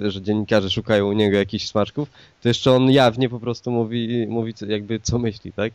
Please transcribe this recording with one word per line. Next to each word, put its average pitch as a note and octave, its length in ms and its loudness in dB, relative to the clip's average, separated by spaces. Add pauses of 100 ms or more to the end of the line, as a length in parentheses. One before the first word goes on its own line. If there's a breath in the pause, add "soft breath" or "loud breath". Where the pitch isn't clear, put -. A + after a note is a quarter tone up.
(100)
że F#2+ 120 -6
dziennikarze G#2 480 0
szukają G#2+ 380 0
u G2+ 40 0
niego G#2 240 2
jakichś G2 300 -2
smaczków, G#2+ 440 -4 (320 soft breath)
to A#2+ 60 0
jeszcze B2+ 240 2
on C3 180 6
jawnie B2+ 380 4
po A#2 120 -10
prostu A#2 300 -6
mówi, A#2 580 -2
mówi A2+ 260 -4
co, G#2 120 -12
jakby G#2+ 340 -4
co - 180 -2
myśli, A2 340 -6
tak? A2 220 -4